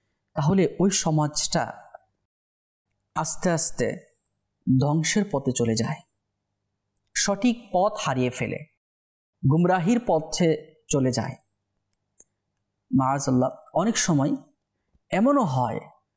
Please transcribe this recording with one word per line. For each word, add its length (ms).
তাহলে 460
ওই 100
সমাজটা 960
আস্তে 360
আস্তে 480
ধ্বংসের 520
পথে 200
চলে 240
যায়, 200
সঠিক 560
পথ 260
হারিয়ে 320
ফেলে, 280
গুমরাহির 560
পথে 680
চলে 240
যায়। 220
মাআজাল্লাহ, 540
অনেক 240
সময় 320
এমনও 320
হয় 380